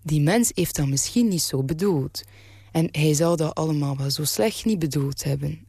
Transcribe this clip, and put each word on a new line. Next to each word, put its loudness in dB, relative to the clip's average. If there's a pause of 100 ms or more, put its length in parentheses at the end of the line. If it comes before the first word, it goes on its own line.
die 0
mens 2
heeft -2
dat -2
misschien 0
niet 0
zo -2
bedoeld. -2 (480)
En 0
hij 2
zal 6
dat 0
allemaal 0
wel -2
zo -4
slecht 0
niet 2
bedoeld -2
hebben. -4